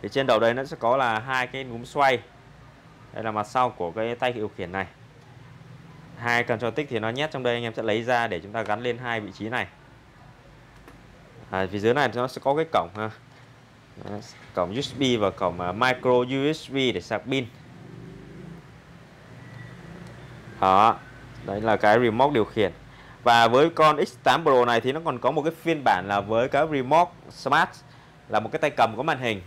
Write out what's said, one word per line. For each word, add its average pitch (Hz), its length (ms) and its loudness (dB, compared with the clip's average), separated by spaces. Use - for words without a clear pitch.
Thì 104 60 -10
trên 135 180 0
đầu 113 140 6
đây 117 140 4
nó 131 100 -4
sẽ 160 160 -10
có 120 160 2
là 120 220 2
hai 127 280 -2
cái 135 180 -10
núm 120 200 -10
xoay. 135 340 2
Đây 110 120 -10
là 110 60 -4
mặt 107 160 -2
sau 127 240 2
của 87 200 -6
cái 113 240 -4
tay 123 180 -2
điều 107 240 -6
khiển 87 160 -8
này. 95 140 -4
Hai 120 260 0
cần 120 140 -2
joystick 120 320 -4
thì 117 80 -4
nó 110 100 -2
nhét 139 220 -4
trong 131 120 -8
đây, 120 120 2
anh 120 80 -4
em 113 120 -6
sẽ 120 80 -6
lấy 113 200 0
ra 117 240 2
để 90 140 -4
chúng 98 120 -16
ta 113 100 -4
gắn 104 200 -4
lên 120 160 -4
hai 117 220 -6
vị 98 180 -12
trí 104 100 -8
này. 113 180 -4
À, 95 220 -2
phía 104 60 -4
dưới 113 160 2
này 139 200 2
nó 123 140 -2
sẽ - 160 -10
có 139 100 2
cái 160 180 0
cổng 85 240 2
ha. 107 140 -6
Đó, 101 120 -8
cổng 92 200 -2
U 131 60 -2
S - 180 -6
B 139 40 0
và 98 100 4
cổng, 90 300 -2
à, 90 120 -4
micro 127 380 0
U 135 440 2
S - 160 -14
B 131 40 -10
để 123 260 0
sạc 104 300 -6
pin. 135 160 -2
Đó, 98 360 6
đấy 98 140 -6
là 110 160 2
cái 107 240 6
remote 123 340 2
điều 107 100 4
khiển. 98 280 0
Và 117 260 6
với 139 220 4
con 156 360 4
X - 60 -16
tám 139 200 4
Pro 131 220 6
này 117 160 2
thì 127 120 -2
nó 160 120 -4
còn 135 140 -4
có 120 120 2
một 151 120 0
cái 160 100 -2
phiên 160 220 -2
bản 92 240 2
là 101 120 0
với 113 280 0
cái 147 240 2
remote 147 380 2
smart, 151 380 0
là 107 120 0
một 110 120 -8
cái 156 60 -4
tay 151 120 0
cầm 110 260 2
có 123 60 -4
màn 151 160 0
hình. 110 280 -2